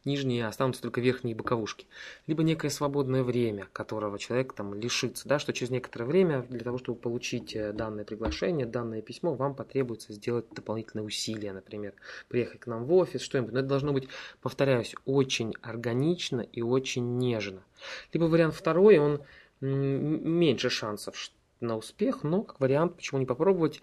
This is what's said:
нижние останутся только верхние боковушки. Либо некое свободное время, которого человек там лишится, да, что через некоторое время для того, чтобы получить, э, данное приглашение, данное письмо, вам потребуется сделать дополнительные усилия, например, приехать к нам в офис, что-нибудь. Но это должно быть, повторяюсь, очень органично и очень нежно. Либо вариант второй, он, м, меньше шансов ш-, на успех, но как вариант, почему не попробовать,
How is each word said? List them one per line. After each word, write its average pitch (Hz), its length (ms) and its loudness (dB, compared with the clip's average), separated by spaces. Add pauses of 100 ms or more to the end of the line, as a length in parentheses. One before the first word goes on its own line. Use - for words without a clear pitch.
нижние 135 440 0
останутся 127 340 -2
только 120 180 -4
верхние 123 360 2
боковушки. 110 520 -2 (400)
Либо 156 160 2
некое 156 260 2
свободное 135 540 0
время, 117 480 0
которого 107 480 -4
человек 131 340 -2
там 101 200 -8
лишится, 117 560 -4
да, 143 100 4
что - 140 -2
через 127 180 -4
некоторое 123 340 -4
время 156 440 4
для 123 100 -8
того, 123 180 -4
чтобы 120 220 -6
получить, 120 560 -6
э, 107 160 -4
данное 107 320 -6
приглашение, 113 600 -2
данное 113 360 -4
письмо, 156 340 -4
вам 135 200 -2
потребуется 117 560 -4
сделать 113 420 -4
дополнительные 110 520 -6
усилия, 104 480 -6
например, 101 400 -10 (340)
приехать 120 320 -2
к - 80 -20
нам 117 180 -6
в 156 80 2
офис, 170 280 4
что-нибудь. 117 320 -2
Но 131 60 0
это 135 100 0
должно 139 240 2
быть, 135 160 -2 (320)
повторяюсь, 127 540 2 (100)
очень 131 560 2
органично 123 800 0
и 117 200 -6
очень 123 560 0
нежно. 107 460 -2 (480)
Либо 160 140 4
вариант 160 300 6
второй, 180 420 8
он, 147 240 4 (400)
м, 139 760 0
меньше 131 320 4
шансов 104 480 -6
ш-, - 140 -12 (300)
на 117 160 -2
успех, - 460 -2
но 175 200 0
как - 160 -16
вариант, 147 380 2
почему - 240 -4
не 127 40 0
попробовать, 160 580 2